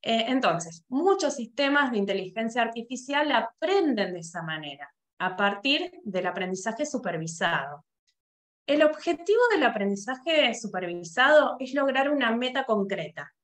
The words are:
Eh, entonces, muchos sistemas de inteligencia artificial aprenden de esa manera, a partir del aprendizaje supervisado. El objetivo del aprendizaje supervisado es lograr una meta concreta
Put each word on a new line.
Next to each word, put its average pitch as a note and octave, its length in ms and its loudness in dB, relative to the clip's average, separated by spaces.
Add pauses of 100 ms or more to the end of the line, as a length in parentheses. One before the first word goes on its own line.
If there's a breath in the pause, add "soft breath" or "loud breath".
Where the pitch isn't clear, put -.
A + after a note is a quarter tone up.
Eh, A3+ 280 0
entonces, G3 580 0
muchos E4+ 480 2
sistemas C#4 560 0
de A3+ 60 0
inteligencia G3+ 640 -2
artificial B3+ 720 -2
aprenden B3+ 800 0
de F3 60 -8
esa E3 220 -10
manera, D3+ 480 -10 (300)
a F3+ 160 -2
partir C4+ 560 0 (120)
del F#3 240 -4
aprendizaje F#3+ 580 -4
supervisado. E3 1000 -4 (840)
El D4 180 4
objetivo E4+ 580 2 (100)
del E4 120 2
aprendizaje A#3+ 920 0
supervisado G3 1040 2
es C4 140 -8
lograr C4+ 360 2
una B3+ 280 2
meta B3+ 260 -2
concreta F#3+ 720 -4 (100)